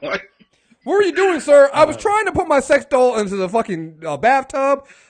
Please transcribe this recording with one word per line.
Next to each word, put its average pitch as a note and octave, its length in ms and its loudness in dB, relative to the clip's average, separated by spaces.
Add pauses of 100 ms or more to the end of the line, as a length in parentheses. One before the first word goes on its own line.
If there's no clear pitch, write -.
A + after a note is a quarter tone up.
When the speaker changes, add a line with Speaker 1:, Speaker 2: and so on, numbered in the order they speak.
Speaker 1:
like D3+ 280 -10 (540)
Speaker 2:
What C4 120 -4
were G4+ 80 2
you E4+ 120 -2
doing, F4+ 240 0
sir? C#4+ 340 6
I D4 120 4
was D4+ 120 -6
Speaker 3:
Uh, - 20 -16
Speaker 2:
trying G#4+ 260 0
to F#4 60 -4
put F#4 160 -4
my D4 120 2
sex C#4+ 260 0
doll B3+ 340 0
into G3+ 160 -6
the F#3+ 140 -4
fucking, E3 560 -6
uh, D3 120 -6
bathtub. C4+ 680 -2 (220)